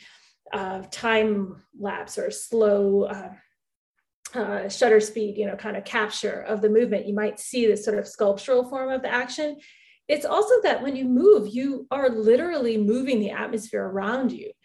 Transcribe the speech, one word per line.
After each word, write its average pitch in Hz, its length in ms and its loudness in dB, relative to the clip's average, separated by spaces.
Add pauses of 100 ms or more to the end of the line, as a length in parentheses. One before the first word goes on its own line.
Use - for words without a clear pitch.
(520)
uh, 190 380 -6
time 214 720 0 (160)
lapse 196 400 -8
or - 120 -4
slow, 202 720 2
uh, 196 260 -8 (1040)
uh, 202 340 -4
shutter 220 320 6
speed, 208 380 -4
you 208 80 -2
know, 196 100 -6
kind 202 200 -8
of 196 80 -8
capture - 580 -4
of 208 180 -4
the 214 80 4
movement, 208 380 2
you 202 80 -4
might 208 260 -4
see 240 260 -2
this 208 180 2
sort 208 140 -2
of 202 80 -6
sculptural 247 640 0
form 262 220 -6
of 262 120 -4
the 262 60 -6
action. 254 480 -4 (500)
It's 294 200 0
also 415 360 2
that 285 200 2
when 269 140 -4
you 262 100 -4
move, 254 420 6
you 262 420 -4
are 269 200 2
literally 233 680 2
moving 233 440 0
the 202 100 -2
atmosphere 214 540 -6
around 202 480 -2
you, - 200 -12 (120)